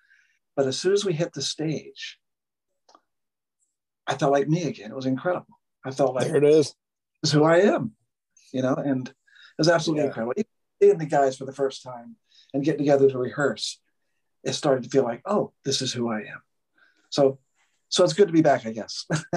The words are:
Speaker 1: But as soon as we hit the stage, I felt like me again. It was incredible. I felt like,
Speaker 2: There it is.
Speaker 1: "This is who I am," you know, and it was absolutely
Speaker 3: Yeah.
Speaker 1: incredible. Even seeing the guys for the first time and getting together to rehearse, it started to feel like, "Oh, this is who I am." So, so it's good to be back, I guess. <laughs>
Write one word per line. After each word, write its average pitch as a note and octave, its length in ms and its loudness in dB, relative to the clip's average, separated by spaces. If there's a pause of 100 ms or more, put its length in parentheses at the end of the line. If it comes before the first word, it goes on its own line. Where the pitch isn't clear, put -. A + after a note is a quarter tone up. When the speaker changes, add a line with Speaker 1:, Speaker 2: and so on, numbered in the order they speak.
(560)
Speaker 1:
But C3+ 120 0
as C3 120 -4
soon F#3+ 140 0
as G3+ 120 0
we F#3 80 -2
hit E3 200 -4
the C#3+ 80 -10
stage, - 800 -8 (1900)
I B2+ 100 -4
felt C#3 140 2
like C#3 160 2
me E3+ 160 0
again. A2 280 -8
It - 40 -12
was C3 100 -6
incredible. C3 540 -4 (260)
I - 60 -8
felt C3+ 240 0
like, B2 120 0
Speaker 2:
There D#3 100 0
it C#3+ 60 2
is. D3 300 4 (480)
Speaker 1:
"This D#3 80 -2
is - 20 -2
who D3+ 120 4
I E3 160 4
am," A#3+ 360 2 (560)
you C3 100 -4
know, B2+ 120 0
and C3 340 -4
it - 80 -20 (420)
was D#3+ 120 2
absolutely D#3+ 340 2
Speaker 3:
Yeah. C3+ 40 0
Speaker 1:
incredible. A#2+ 300 -6
Even A3 120 -4 (320)
seeing G3+ 160 6
the D#3+ 80 -6
guys C#3 320 0
for C3+ 80 -12
the C3+ 80 -12
first C3+ 300 -4
time A#2+ 320 -16 (380)
and C#3 100 -2
getting D3 160 0
together C#3 300 4
to B2+ 80 -4
rehearse, - 640 -4 (640)
it - 100 -6
started C3 300 0
to A#2 60 -14
feel C3+ 140 2
like, A#2 220 -6
"Oh, F#3+ 280 -4 (100)
this C3+ 180 -4
is C3 120 -4
who A#2 180 -4
I G#2+ 100 -6
am." - 200 -16 (680)
So, C3+ 280 0 (500)
so - 140 2
it's D#3+ 100 2
good G3+ 140 4
to E3 60 -4
be D#3+ 80 4
back, C#3 240 2
I A2+ 60 -6
guess. - 380 -12
<laughs> D#3+ 280 -6